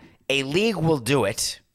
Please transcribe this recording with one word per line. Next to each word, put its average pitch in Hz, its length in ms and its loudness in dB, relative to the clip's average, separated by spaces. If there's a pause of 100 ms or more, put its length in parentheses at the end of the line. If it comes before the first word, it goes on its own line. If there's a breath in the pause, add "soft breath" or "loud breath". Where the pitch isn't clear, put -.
(280 loud breath)
a 135 160 0
league 190 320 0
will 160 220 2
do 123 260 0
it, - 360 -4 (140)